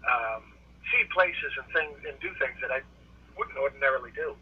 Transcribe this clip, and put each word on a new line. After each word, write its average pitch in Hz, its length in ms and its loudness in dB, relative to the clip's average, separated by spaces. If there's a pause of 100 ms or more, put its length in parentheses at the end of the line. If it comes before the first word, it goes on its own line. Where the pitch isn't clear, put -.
um, - 400 2 (480)
see - 120 6 (120)
places 175 440 2
and 135 140 -8
things 156 240 0 (100)
and 147 140 -6
do - 100 -6 (120)
things 131 200 -2
that 127 80 -4
I 131 100 0 (580)
wouldn't - 200 -4
ordinarily 135 560 2
do. 147 280 -4